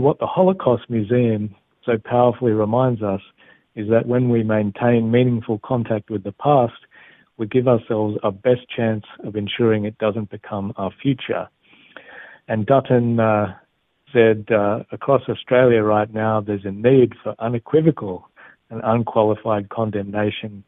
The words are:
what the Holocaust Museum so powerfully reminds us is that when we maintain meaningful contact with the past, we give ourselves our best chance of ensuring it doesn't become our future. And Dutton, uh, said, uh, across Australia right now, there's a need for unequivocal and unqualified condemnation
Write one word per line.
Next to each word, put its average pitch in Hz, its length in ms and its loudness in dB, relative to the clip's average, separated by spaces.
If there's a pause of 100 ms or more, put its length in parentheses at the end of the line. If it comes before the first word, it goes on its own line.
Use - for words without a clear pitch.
what - 120 2
the - 80 -4
Holocaust 185 640 2
Museum 110 640 0 (320)
so 117 100 0
powerfully 120 560 2
reminds 113 500 0
us 98 200 -4 (520)
is 107 140 -6
that 113 180 2
when 123 220 0
we 117 140 2
maintain 110 680 0
meaningful 120 540 0
contact 113 460 -4
with 101 140 -6
the 101 120 -10 (120)
past, 120 260 2 (640)
we 113 80 -6
give 127 200 -2
ourselves 110 560 0
our 107 80 0
best 123 340 -2 (120)
chance 110 300 -2 (180)
of 104 120 -10
ensuring 107 500 0
it 113 100 -8
doesn't 107 320 -4
become 104 380 -8 (100)
our 95 160 -6 (100)
future. 127 460 -4 (1000)
And 107 200 -4
Dutton, 120 520 2
uh, 107 360 0 (580)
said, 113 280 4 (120)
uh, 104 400 0
across 131 380 0
Australia 120 520 2
right 107 300 0
now, 110 300 -2
there's 101 240 -6
a 98 40 -6
need 120 520 4
for 110 160 -8
unequivocal 117 920 -2 (420)
and 113 140 -12
unqualified 110 840 0
condemnation 104 960 -4